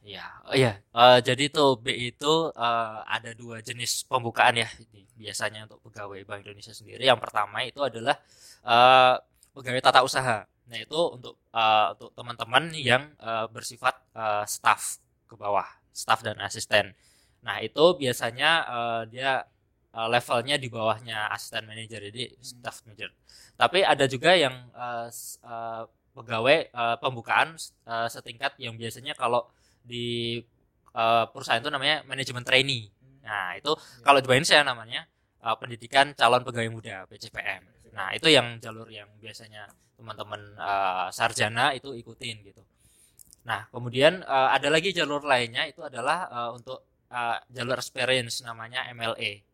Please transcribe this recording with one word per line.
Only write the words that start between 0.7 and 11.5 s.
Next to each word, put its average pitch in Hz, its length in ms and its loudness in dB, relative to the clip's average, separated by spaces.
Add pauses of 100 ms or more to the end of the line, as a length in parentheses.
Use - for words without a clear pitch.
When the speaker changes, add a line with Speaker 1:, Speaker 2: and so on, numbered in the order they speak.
Speaker 1:
Eh, 123 400 8
jadi 131 320 -2
itu 139 240 4
B 120 160 -6 (160)
itu, 156 480 0
eh, 117 480 -2
ada 113 320 -8
dua 113 240 -14
jenis 120 480 -8
pembukaan 117 480 2
ya. 113 80 -2 (480)
Biasanya 107 560 -10
untuk - 160 -20
pegawai 101 400 -14
Bank 101 160 -14
Indonesia 104 320 -20
sendiri, 104 320 -10
yang 120 160 6
pertama 107 400 -4
itu 127 240 -8
adalah, 117 320 -2 (480)
eh, 127 500 8 (380)
pegawai 123 240 -6
tata 131 240 6
usaha. 127 400 0
Nah, 117 400 -20
itu 135 160 -8 (160)
untuk, 120 240 -18 (160)